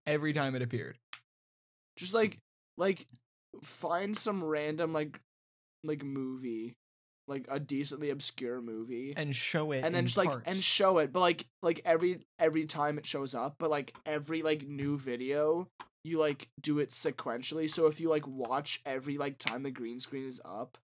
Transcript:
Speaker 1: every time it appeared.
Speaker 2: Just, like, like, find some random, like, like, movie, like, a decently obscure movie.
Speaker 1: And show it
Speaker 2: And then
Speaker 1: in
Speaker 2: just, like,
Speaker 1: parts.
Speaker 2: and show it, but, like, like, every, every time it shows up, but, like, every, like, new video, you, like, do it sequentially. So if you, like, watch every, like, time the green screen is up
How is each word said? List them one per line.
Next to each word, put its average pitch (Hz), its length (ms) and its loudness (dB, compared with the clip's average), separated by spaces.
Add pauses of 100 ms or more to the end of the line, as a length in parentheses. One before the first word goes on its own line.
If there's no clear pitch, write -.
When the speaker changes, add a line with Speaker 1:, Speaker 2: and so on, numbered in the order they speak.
Speaker 1:
every 151 280 2
time 139 200 0
it 127 80 -2
appeared. 120 360 -4 (1000)
Speaker 2:
Just, 180 160 2
like, 160 260 2 (380)
like, 185 280 0 (580)
find 190 540 -2
some 196 260 0
random, 156 480 -2
like, 151 260 -4 (680)
like, 151 180 -4
movie, 131 720 -6 (560)
like, 139 200 -6
a 139 80 -2
decently 143 520 -2
obscure 127 500 -2
movie. 117 560 -6
Speaker 1:
And 147 180 -2
show 151 380 0
it 135 140 0
Speaker 2:
And 165 100 0
then 175 40 2
Speaker 1:
in - 80 4
Speaker 2:
just, - 100 6
like, 185 120 6
Speaker 1:
parts. 127 220 -2
Speaker 2:
and 190 100 -2
show 190 360 6
it, 143 160 4
but, 180 80 2
like, 175 240 4 (180)
like, 165 220 2
every, 175 340 4 (180)
every 160 280 4
time 151 320 0
it 147 80 -6
shows 139 280 -2
up, 135 260 -4
but, 165 100 2
like, 143 260 -2 (100)
every, 151 360 -2
like, 156 260 0
new 143 300 -2
video, 139 720 0 (340)
you, 160 160 -2
like, 151 300 0 (100)
do 147 200 2
it 147 100 0
sequentially. 143 800 0
So 160 180 6
if 156 140 -2
you, 165 80 0
like, 151 180 0
watch 131 580 -2
every, 139 320 -4
like, 143 200 -4
time 127 260 -4
the 139 80 -4
green 123 300 -8
screen 135 260 -6
is 127 160 -10
up 113 420 -10